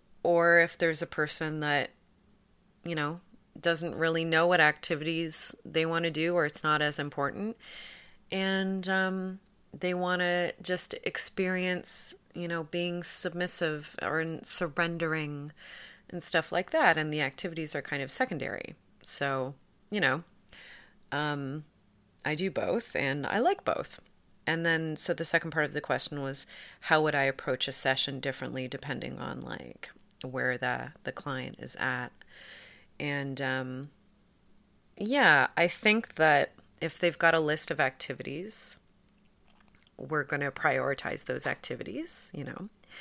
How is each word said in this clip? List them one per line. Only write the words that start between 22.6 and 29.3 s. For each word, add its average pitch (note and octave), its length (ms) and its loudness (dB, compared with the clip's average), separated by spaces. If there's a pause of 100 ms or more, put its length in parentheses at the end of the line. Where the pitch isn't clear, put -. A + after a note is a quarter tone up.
and C#3 300 0
I - 120 0
like D4+ 260 2
both. - 360 -2 (460)
And E3 200 0
then, D#3+ 300 0
so - 180 2
the D#3+ 100 -4
second D#3+ 280 0
part D3+ 120 2
of D3 80 -4
the D3 80 -4
question C#3+ 420 -2
was, C3+ 240 -2 (340)
how D#3 220 4
would D3+ 120 2
I C#3 80 2
approach C3+ 460 0
a C3 40 -6
session C3+ 460 0
differently C3 480 -6
depending C3 520 -8
on, - 220 -8